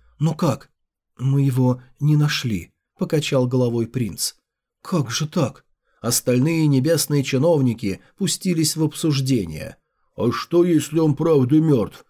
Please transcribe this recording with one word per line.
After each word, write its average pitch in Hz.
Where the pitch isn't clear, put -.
ну 156
как?» 151
«Мы 135
его 127
не 151
нашли», 131
покачал 143
головой 120
принц. -
«Как 143
же 151
так?» -
Остальные 135
небесные 143
чиновники 131
пустились 175
в 160
обсуждение. 131
«А 113
что, 170
если 156
он 156
правда 156
мёртв? 139